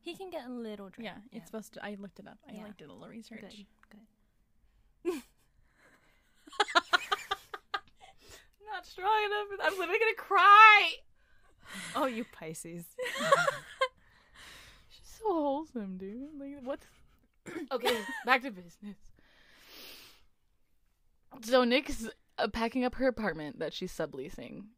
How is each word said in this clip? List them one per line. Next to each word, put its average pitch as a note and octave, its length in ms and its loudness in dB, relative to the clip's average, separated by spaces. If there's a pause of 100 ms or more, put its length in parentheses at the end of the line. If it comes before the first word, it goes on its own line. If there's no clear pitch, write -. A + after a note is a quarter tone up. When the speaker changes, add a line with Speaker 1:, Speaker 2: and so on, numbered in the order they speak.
Speaker 1:
He E4+ 140 -12
can F#4+ 160 -12
get D4+ 160 -10
a B3+ 40 -12
little G#3+ 400 -10
dry. A#3 140 -14
Speaker 2:
Yeah, F#3 100 -10 (120)
it's - 80 -20
Speaker 1:
Yeah. G#3+ 100 -14
Speaker 2:
supposed G#3+ 300 -12
to. - 100 -12
I G#3 160 -10
looked G3+ 180 -16
it G3+ 80 -18
up. - 120 -20 (100)
I, - 60 -16
Speaker 1:
Yeah. - 100 -14
Speaker 2:
like, G#3 120 -16
did - 120 -20
a - 40 -18
little - 160 -18
research. A3 320 -16
Speaker 1:
Good, G3+ 260 -18 (1400)
good. E4+ 100 0
<laughs> C4+ 80 -8 (3500)
Speaker 3:
Not F#4+ 200 -12
strong G#4+ 400 2
enough. G4+ 360 -4
I'm F#4+ 160 0
literally F#4 200 0
gonna A4 180 4
cry. G4+ 760 10 (1000)
Speaker 1:
Oh, C4+ 120 2
you A#3 260 -2
Pisces. E3+ 520 -12 (140)
Speaker 3:
<laughs> B4 200 -4 (1700)
She's - 320 -20
so A4+ 120 -14
wholesome, C#4 680 -2
dude. G#3+ 300 -10 (100)
Like, C#4 260 -12
what's C#4 220 -6 (600)
<clears throat> D#4+ 260 -8
okay? B3 240 0 (300)
Back B3+ 160 4
to C4+ 80 -8
business. F#3 460 -16 (2500)
So B3 220 6
Nick's, B3 420 2 (320)
uh, A#3+ 100 2
packing A#3 360 0
up B3 120 0
her C4 120 4
apartment D#3+ 500 -4
that D3+ 140 -4
she's - 200 -6
subleasing D3 720 -8 (140)